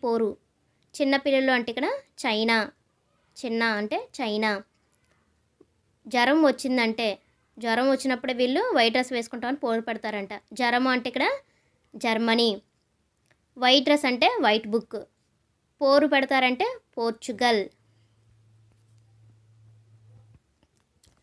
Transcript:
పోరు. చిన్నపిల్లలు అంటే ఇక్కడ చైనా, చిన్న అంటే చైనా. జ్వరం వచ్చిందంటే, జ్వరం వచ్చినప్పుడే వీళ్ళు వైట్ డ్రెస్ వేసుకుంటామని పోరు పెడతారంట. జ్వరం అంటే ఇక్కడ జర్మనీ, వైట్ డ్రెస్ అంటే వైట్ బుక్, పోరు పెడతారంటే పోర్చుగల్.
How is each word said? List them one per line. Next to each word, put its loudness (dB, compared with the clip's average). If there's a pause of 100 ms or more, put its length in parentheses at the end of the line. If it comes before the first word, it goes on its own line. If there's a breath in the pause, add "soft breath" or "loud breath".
పోరు. 0 (720)
చిన్నపిల్లలు 2
అంటే -2
ఇక్కడ -4 (360)
చైనా, 0 (800)
చిన్న -4 (180)
అంటే -4 (200)
చైనా. -2 (1600)
జ్వరం 4 (120)
వచ్చిందంటే, 0 (560)
జ్వరం 0
వచ్చినప్పుడే -2
వీళ్ళు 2 (140)
వైట్ 4
డ్రెస్ -2
వేసుకుంటామని -6
పోరు -2
పెడతారంట. -8 (260)
జ్వరం 2
అంటే -2
ఇక్కడ 0 (800)
జర్మనీ, 2 (1160)
వైట్ 4
డ్రెస్ 2
అంటే 2 (180)
వైట్ 0
బుక్, -6 (840)
పోరు 4
పెడతారంటే 2 (280)
పోర్చుగల్. 0 (3500)